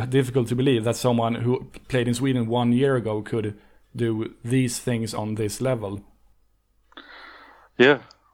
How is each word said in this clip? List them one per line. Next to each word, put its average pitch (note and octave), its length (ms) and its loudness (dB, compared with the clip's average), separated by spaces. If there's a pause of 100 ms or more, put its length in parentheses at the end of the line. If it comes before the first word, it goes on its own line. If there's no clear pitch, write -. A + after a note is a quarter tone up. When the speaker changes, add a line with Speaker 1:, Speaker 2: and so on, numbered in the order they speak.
Speaker 1:
difficult B2+ 420 2
to B2 60 0
believe B2+ 280 2
that A#2 120 0
someone A#2 400 2
who A#2+ 300 -2 (220)
played B2 200 0
in A#2+ 60 2
Sweden B2 340 0
one A#2+ 260 2
year C3+ 220 2
ago G#2+ 280 -2
could G#2+ 320 -4 (400)
do A2+ 380 -4 (100)
these B2 360 0
things A2+ 340 -4
on G#2+ 220 -4
this G#2+ 260 -4
level. G#2+ 400 -4 (1800)
Speaker 2:
Yeah, C3 220 6 (340)